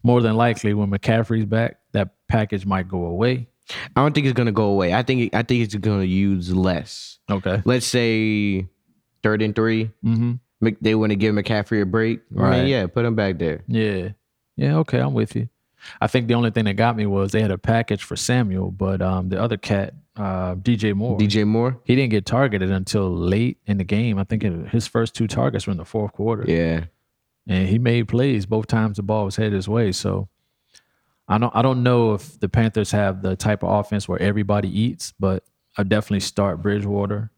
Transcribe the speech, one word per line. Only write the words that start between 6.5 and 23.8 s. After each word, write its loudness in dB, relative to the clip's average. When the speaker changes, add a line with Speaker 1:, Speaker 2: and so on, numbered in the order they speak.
Speaker 2:
less. -2
Speaker 1:
Okay. -2
Speaker 2:
Let's 2
say 0
third 2
and -2
three. 2
Speaker 1:
Mm-hmm. 2
Speaker 2:
Mc-, 2
they 4
wanna 2
give 2
McCaffrey 0
a 2
break. 0
I -14
mean, 0
Speaker 1:
Right. 4
Speaker 2:
yeah, 0
put 0
him 0
back 0
there. -2
Speaker 1:
Yeah. -2
Yeah, 2
okay, 0
I'm 0
with -2
you. -2
I 2
think 0
the 2
only 2
thing 0
that 0
got 2
me -2
was 0
they 2
had 2
a -2
package 0
for -8
Samuel, 0
but, -2
um, -2
the -2
other 0
cat, -2
uh, -4
D 2
J 0
Moore. -2
Speaker 2:
D 4
J 2
Moore? 0
Speaker 1:
He 4
didn't 2
get 0
targeted 0
until 0
late 0
in 0
the -2